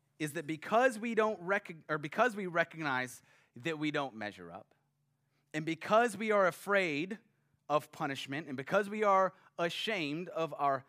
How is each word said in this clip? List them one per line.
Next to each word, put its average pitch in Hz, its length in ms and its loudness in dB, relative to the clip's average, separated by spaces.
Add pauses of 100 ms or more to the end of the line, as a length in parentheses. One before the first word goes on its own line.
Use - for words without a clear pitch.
(180)
is 156 160 -6
that 160 120 -6
because 214 540 2
we 233 160 -4
don't 214 260 2
rec-, 190 340 -2 (120)
or 156 100 0
because 196 380 2
we 196 120 -4
recognize 160 760 -2 (420)
that 160 160 -2
we 151 100 0
don't 143 260 -2
measure 92 360 -10
up, 95 160 -14 (880)
and 156 120 -4
because 196 520 2
we 214 140 -2
are 196 160 4
afraid 185 680 0 (520)
of 147 240 2
punishment, 143 540 -6
and 135 100 -8
because 196 320 0
we 214 160 -2
are 190 260 6 (260)
ashamed 175 720 -2
of 160 280 -4
our 139 320 2